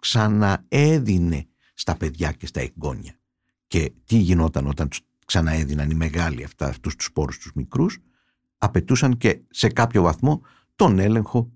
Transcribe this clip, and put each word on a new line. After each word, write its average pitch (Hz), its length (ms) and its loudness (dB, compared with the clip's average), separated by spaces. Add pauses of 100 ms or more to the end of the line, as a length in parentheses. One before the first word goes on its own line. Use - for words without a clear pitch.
ξαναέδινε 107 1500 2 (280)
στα - 220 -4
παιδιά 78 360 -4
και - 140 -14
στα - 140 -8
εγγόνια. 64 540 -8 (520)
Και 78 260 -2 (120)
τι 113 120 2
γινόταν 82 500 2
όταν 71 220 -4
τους - 120 -12 (260)
ξαναέδιναν 78 640 0
οι 78 40 0
μεγάλοι 78 500 -2
αυτά, - 220 -8
αυτούς 65 300 -6
τους - 160 -10
πόρους 73 220 -4
στους - 200 -20
μικρούς; - 440 -2 (600)
Απαιτούσαν 123 580 0
και - 240 0 (100)
σε - 180 0
κάποιο 117 340 2
βαθμό 90 380 2 (360)
τον 202 220 4
έλεγχο 113 580 0